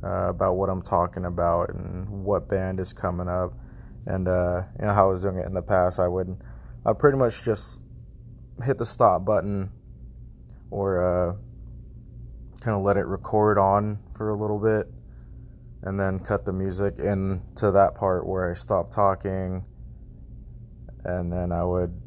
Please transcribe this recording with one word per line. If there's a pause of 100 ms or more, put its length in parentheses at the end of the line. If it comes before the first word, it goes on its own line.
uh,
about
what
I'm
talking
about
and (160)
what
band
is
coming
up. (520)
And,
uh, (160)
you
know,
how
I
was
doing
it
in
the
past,
I
would, (520)
I'd
pretty
much
just (840)
hit
the
stop
button (1000)
or,
uh, (1300)
kinda
let
it
record
on (160)
for
a
little
bit (920)
and
then
cut
the
music
into
that
part
where
I
stopped
talking, (1400)
and
then
I
would (120)